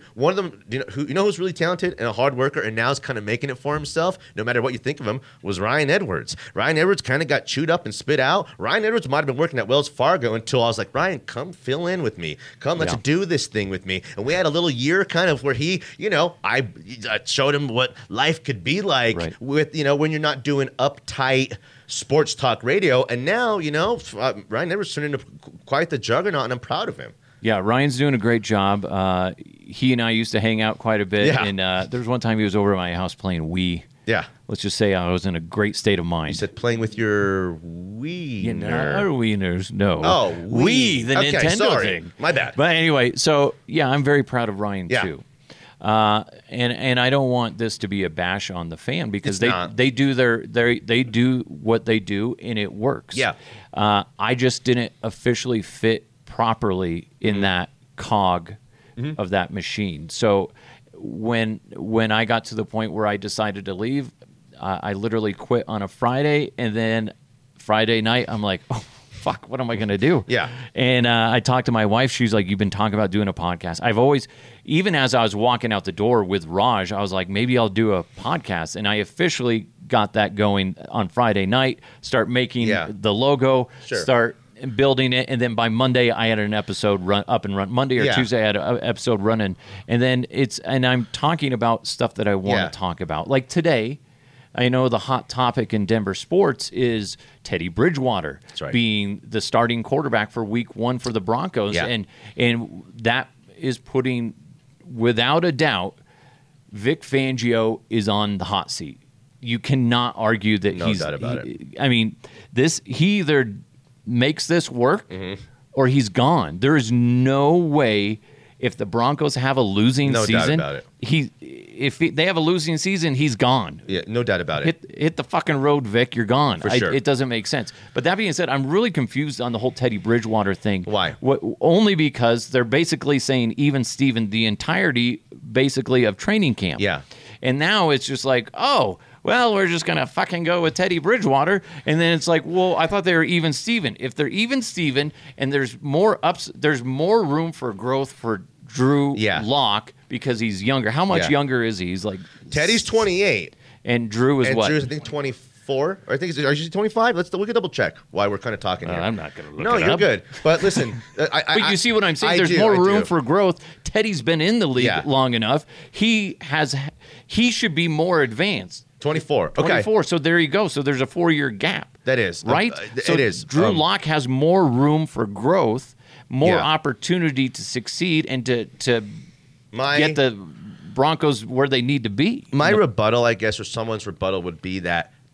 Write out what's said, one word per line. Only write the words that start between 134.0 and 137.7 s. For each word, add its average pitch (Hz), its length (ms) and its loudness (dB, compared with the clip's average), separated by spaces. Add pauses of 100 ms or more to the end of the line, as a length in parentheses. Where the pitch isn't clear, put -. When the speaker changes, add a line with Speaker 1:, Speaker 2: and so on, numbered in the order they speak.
Speaker 2:
the 113 160 0
entirety, 123 800 0 (280)
basically, 127 540 2
of 101 100 2
training 202 400 0
camp. 80 240 -4
Speaker 1:
Yeah. 85 220 -2 (400)
Speaker 2:
And 127 180 0
now 180 300 2